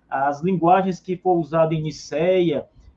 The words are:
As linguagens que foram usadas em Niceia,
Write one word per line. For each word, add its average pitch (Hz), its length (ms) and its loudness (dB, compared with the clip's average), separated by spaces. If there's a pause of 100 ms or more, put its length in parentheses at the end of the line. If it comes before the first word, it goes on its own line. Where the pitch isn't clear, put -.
As 139 320 -2
linguagens 180 580 2
que 180 180 -8
foram 175 240 0
usadas 160 360 0
em 156 40 -4
Niceia, 156 840 -2 (300)